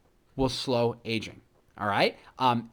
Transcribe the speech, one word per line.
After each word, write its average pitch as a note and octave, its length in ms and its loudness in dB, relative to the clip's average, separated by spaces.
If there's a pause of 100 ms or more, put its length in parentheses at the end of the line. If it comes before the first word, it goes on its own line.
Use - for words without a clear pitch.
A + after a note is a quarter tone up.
(380)
will C3 100 2
slow A#2+ 560 0
aging, A2+ 380 -6 (360)
all G#2 100 -4
right? G#2 300 2 (220)
Um, A#2+ 340 2